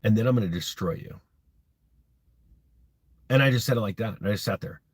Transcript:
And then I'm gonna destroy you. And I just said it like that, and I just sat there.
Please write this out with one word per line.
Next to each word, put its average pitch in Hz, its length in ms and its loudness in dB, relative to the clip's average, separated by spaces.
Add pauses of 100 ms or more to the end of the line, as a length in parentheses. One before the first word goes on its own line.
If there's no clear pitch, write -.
And 110 140 4
then 113 100 2
I'm 127 80 4
gonna 110 120 2
destroy 85 460 -4
you. - 260 -10 (2000)
And 135 140 6
I 135 80 4
just 123 140 0
said 127 120 2
it 117 40 0
like 98 160 -4
that, 107 220 -6
and 87 80 -6
I 101 40 0
just 101 120 -2
sat - 180 -2
there. - 200 -12 (120)